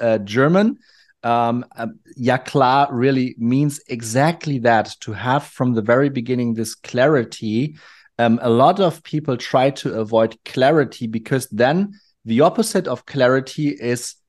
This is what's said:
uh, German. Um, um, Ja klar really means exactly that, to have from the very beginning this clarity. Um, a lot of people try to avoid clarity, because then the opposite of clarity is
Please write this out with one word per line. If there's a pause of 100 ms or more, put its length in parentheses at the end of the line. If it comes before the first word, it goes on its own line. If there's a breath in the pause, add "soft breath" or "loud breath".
uh,
German. (460 soft breath)
Um, (140)
um, (160)
Ja
klar
really
means
exactly
that,
to
have
from
the
very
beginning
this
clarity. (400 loud breath)
Um,
a
lot
of
people
try (100)
to
avoid
clarity,
because
then (320 loud breath)
the
opposite
of
clarity
is (120)